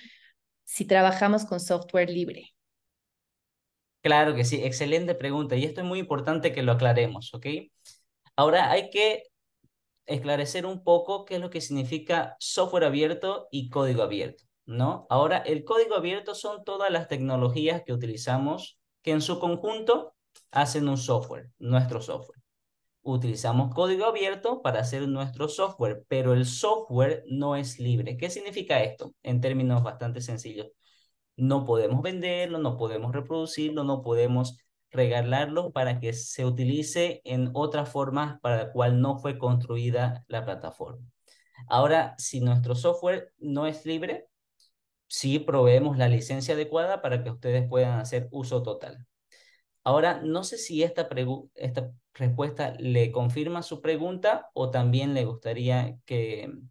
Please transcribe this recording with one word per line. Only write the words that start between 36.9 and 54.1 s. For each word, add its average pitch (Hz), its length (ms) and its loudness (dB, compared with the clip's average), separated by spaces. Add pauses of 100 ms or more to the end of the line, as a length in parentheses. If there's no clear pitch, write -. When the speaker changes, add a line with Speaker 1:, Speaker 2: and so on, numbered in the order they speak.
Speaker 2:
en 127 300 -2
otras 147 340 -2
formas 139 540 -2
para 120 160 2
la 110 140 -4
cual 123 280 4
no 135 200 2
fue 131 180 -6
construida 120 920 0
la 113 160 -6
plataforma. - 600 -10 (640)
Ahora, 143 500 4
si - 240 -6
nuestro 123 340 2
software 175 640 0
no 147 300 -2
es 151 180 -6
libre, 160 420 -6 (800)
sí 135 320 -2
proveemos 139 580 4
la 123 120 4
licencia 131 460 0
adecuada 165 460 -2
para 123 220 -2
que 120 60 -6
ustedes 123 400 0
puedan 123 300 2
hacer 123 320 -4
uso 127 320 -4
total. 120 420 -10 (800)
Ahora, 156 400 4
no 165 200 -2
sé 226 140 -8
si 160 260 -2
esta 165 240 0
pregu-, 127 460 -4
esta 127 380 -6 (220)
respuesta 139 640 0
le 120 320 2
confirma 151 500 -2
su 160 180 -10
pregunta 180 720 0